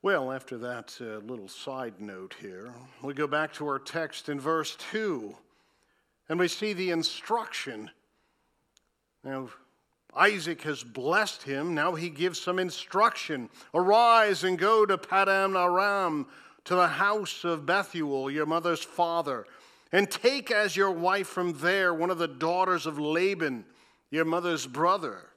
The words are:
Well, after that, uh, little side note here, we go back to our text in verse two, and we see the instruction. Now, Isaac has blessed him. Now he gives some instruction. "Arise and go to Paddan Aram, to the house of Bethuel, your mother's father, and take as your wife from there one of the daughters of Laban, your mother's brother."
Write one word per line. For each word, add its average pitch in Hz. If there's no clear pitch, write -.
Well, 160
after 131
that, 120
uh, 110
little 113
side 123
note 95
here, 104
we 139
go 151
back 151
to 147
our 139
text 156
in 143
verse 156
two, 143
and 165
we 180
see 208
the 185
instruction. 160
Now, 135
Isaac 170
has 151
blessed 135
him. 139
Now 165
he 170
gives 165
some 185
instruction. 175
"Arise 208
and 185
go 214
to 190
Paddan 190
Aram, 180
to 180
the 180
house 202
of 160
Bethuel, 147
your 151
mother's 165
father, 165
and 196
take 254
as 208
your 196
wife 180
from 175
there 180
one 165
of 185
the 165
daughters 165
of 156
Laban, 156
your 160
mother's 165
brother." 143